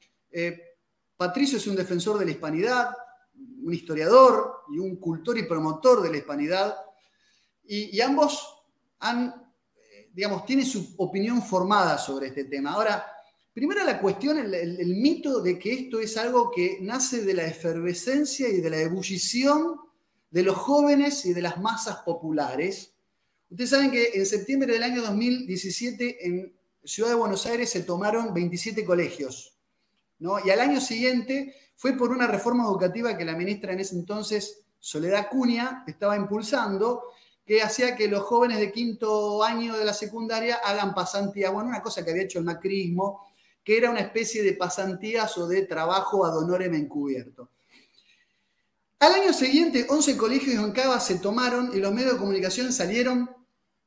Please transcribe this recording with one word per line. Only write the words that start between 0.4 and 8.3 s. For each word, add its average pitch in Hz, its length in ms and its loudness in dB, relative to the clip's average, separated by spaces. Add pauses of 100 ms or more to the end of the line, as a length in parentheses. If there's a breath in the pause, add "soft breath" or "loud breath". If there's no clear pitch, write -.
Patricio 269 400 0
es 208 100 -4
un 196 100 -2
defensor 185 420 0
de 190 80 0
la 160 40 0
hispanidad, 220 640 -2 (680)
un 170 100 -4
historiador 175 960 6
y 151 80 -6
un 185 180 -4
cultor 170 420 -4
y - 60 -2
promotor 165 580 4
de 165 80 0
la 151 80 -2
hispanidad. 156 580 -2 (880)
Y, 208 320 -8
y 214 60 4
ambos 285 600 0 (360)